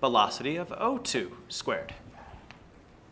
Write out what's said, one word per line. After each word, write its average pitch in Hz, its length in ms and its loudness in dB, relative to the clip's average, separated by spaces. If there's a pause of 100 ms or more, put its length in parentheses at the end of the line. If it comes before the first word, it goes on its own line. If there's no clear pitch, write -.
velocity 120 540 4
of 170 220 -6
O 247 200 2
two 101 400 0 (100)
squared. - 460 -4 (1200)